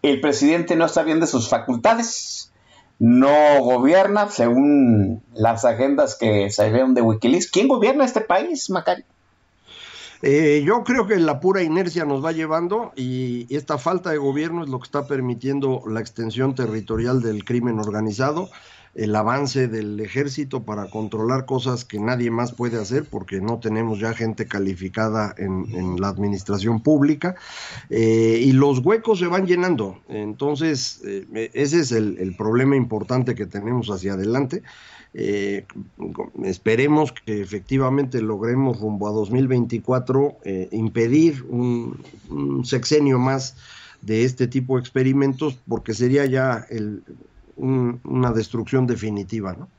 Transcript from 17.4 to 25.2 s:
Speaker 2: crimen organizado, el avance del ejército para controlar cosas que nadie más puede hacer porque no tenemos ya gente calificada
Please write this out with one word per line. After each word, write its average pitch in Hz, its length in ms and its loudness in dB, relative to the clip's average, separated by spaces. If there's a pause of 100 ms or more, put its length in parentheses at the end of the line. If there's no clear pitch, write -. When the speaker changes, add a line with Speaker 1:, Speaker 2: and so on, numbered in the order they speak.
Speaker 2:
crimen 120 340 -2
organizado, 110 680 -4 (460)
el 107 200 -2
avance 127 520 0
del 107 320 -6
ejército 135 640 -6
para 104 260 -8
controlar 110 560 -4
cosas 127 400 -4
que 104 140 -10
nadie 120 320 -2
más 120 220 -4
puede 117 280 -4
hacer 131 240 -4
porque 98 360 -8
no 117 180 -4
tenemos 110 400 -4
ya 113 160 -4
gente 110 320 -4
calificada 101 920 -4